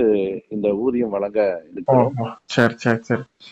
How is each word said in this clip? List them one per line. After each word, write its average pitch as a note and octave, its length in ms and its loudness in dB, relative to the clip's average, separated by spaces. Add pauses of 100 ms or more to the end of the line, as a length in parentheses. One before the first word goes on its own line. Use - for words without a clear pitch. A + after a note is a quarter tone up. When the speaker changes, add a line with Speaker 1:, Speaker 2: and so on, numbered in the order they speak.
(480)
Speaker 1:
இந்த G#2 200 -2
ஊதியம் A#2+ 400 0
வழங்க G2+ 540 -2 (100)
இருக்கிறோம். B2+ 440 2
Speaker 2:
ஓஹோ. A2+ 140 -4 (140)
சரி, A#2 320 2
சரி, A2+ 260 0
சரி. A#2 200 -2 (300)